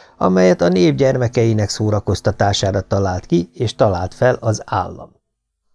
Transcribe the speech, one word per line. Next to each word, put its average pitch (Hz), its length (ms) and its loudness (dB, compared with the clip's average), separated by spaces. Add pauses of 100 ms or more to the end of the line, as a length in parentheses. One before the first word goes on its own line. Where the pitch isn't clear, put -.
(180)
amelyet 185 420 4
a 175 80 2
nép 175 280 2
gyermekeinek 120 720 0
szórakoztatására 101 1120 -2
talált 95 460 -4
ki, 170 260 0
és 117 220 -6
talált 95 400 -2
fel 123 200 2
az 110 300 -4
állam. 90 520 -8 (580)